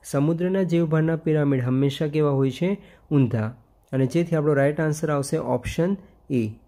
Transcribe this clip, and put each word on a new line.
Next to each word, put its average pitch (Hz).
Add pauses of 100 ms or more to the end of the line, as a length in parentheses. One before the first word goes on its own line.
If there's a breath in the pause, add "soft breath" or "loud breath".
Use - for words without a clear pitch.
સમુદ્રના 170
જીવભારના 165
પિરામિડ 147
હંમેશા 135
કેવા 147
હોય 135
છે? 180 (320 loud breath)
ઊંધા. 117 (380)
અને 131
જેથી 170
આપણો 151
રાઈટ 143
આન્સર 156
આવશે 143
ઓપ્શન 160 (340 loud breath)
એ. 117 (180)